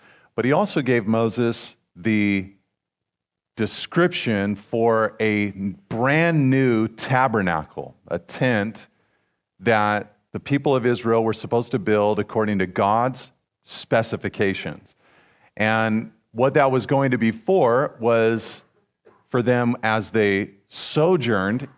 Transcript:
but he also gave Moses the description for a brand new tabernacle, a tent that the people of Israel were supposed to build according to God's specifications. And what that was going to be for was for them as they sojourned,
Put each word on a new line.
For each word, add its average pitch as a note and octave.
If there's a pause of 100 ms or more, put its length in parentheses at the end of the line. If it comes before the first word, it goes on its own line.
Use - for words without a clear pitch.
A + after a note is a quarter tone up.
(360)
but A2+
he B2+
also E3
gave A#2+
Moses A2+ (180)
the G2+ (1000)
description A2
for A2+
a G#2
brand C3
new B2
tabernacle, G#2+ (140)
a F2
tent A2 (720)
that G#2 (160)
the -
people C#3
of B2
Israel A2+
were A2+
supposed -
to C3
build G#2
according G#2
to F#2
God's A2+ (320)
specifications. - (600)
And A2 (220)
what C3
that C#3
was B2
going C3+
to B2+
be A2+
for C3
was A2+ (680)
for B2+
them A#2+
as A2
they G2+ (180)
sojourned, B2+